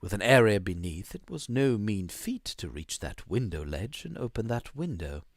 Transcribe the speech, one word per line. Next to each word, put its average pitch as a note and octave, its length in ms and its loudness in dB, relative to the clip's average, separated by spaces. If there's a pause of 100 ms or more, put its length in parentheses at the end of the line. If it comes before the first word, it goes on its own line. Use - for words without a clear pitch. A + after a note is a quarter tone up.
With F#2+ 120 -6
an G2+ 100 -2
area A2+ 360 8
beneath, F2 560 -4
it - 160 -14
was D#3+ 180 -8
no B2+ 300 4
mean G2+ 300 0
feat - 360 -6
to - 240 -8
reach C#2+ 320 -8
that - 280 -10
window F2+ 360 -2
ledge D#2 400 -6
and E3 140 -10
open A2+ 300 -4
that A#2 260 -4
window. E2+ 500 -8 (120)